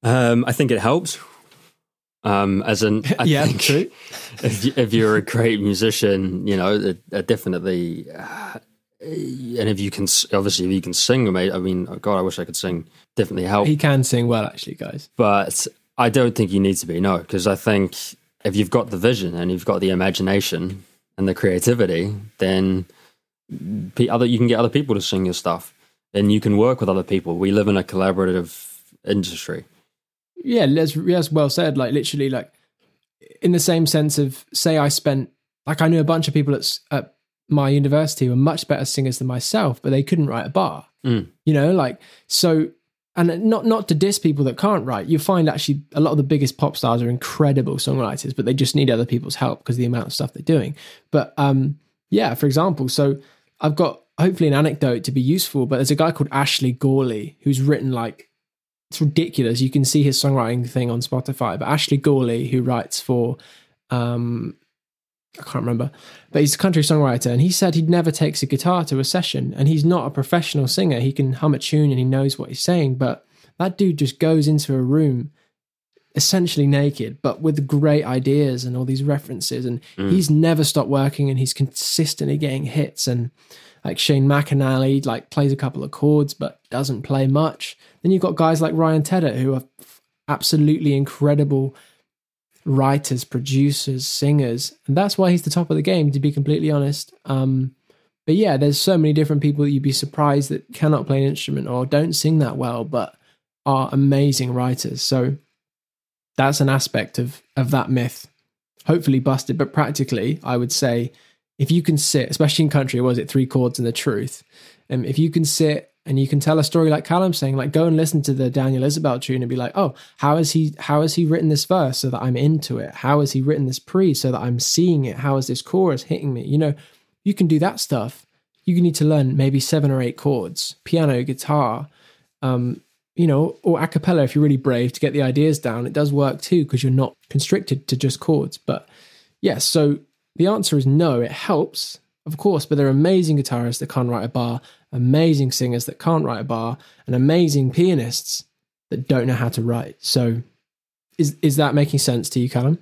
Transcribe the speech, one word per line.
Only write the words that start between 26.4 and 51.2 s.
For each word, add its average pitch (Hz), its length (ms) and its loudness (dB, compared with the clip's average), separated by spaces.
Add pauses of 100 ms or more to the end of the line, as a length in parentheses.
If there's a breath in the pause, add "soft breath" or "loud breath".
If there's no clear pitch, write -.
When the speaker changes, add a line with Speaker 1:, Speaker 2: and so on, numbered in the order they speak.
Speaker 1:
work 123 220 2
with 101 100 -2
other 92 140 0
people. 85 340 -4
We 95 140 0
live 101 160 2
in 101 100 2
a 92 60 0
collaborative 92 960 -2 (260)
industry. 87 600 -4 (800)
Speaker 2:
Yeah, 233 220 2
that's, 147 280 2
that's 170 380 0
well 151 180 2
said. 156 280 0
Like, 123 140 -2
literally, 139 380 -2
like, 127 220 -8 (880)
in 175 120 2
the 175 80 4
same 165 260 2
sense 151 320 0
of, 135 340 -2
say 160 260 0
I 143 100 2
spent, 135 420 -2 (360)
like, 135 140 -4
I 160 80 4
knew 165 120 4
a 151 40 4
bunch 165 240 0
of 143 60 -6
people 143 200 2
at, - 60 -4
s-, - 200 -6 (100)
at - 240 -6 (340)
my 143 200 2
university 143 560 2
who 123 80 2
were 123 40 2
much 147 300 2
better - 180 -2
singers 131 340 -2
than 131 100 -4
myself, 127 520 -2
but 135 100 -2
they 135 120 2
couldn't 156 240 0
write 117 200 -4
a - 40 -8
bar. 185 360 -2 (200)
Speaker 1:
Mm. 113 220 0 (160)
Speaker 2:
You 156 100 4
know, 147 180 2
like, 147 280 0 (260 soft breath)
so, 160 440 2 (440)
and 170 300 0
not, 220 220 2
not 220 220 0
to 170 60 2
diss 196 240 2
people 147 280 2
that 120 120 -4
can't 196 260 0
write. 113 220 -4
You 151 140 2
find 170 280 2
actually 143 340 -2 (120)
a 147 60 0
lot 151 100 4
of 151 60 0
the 147 80 2
biggest 139 320 0
pop 151 200 -2
stars 120 260 0
are 120 80 -2
incredible 135 680 0
songwriters, 135 580 -4
but 120 100 -4
they 123 100 2
just 135 200 0
need 139 160 4
other 117 160 2
people's - 300 -4
help - 280 -4
'cause 123 120 -2
of - 20 -4
the 123 60 0
amount 120 220 -2
of 135 60 -10
stuff - 200 -6
they're - 100 -16
doing. 143 320 0 (380 loud breath)
But, - 240 0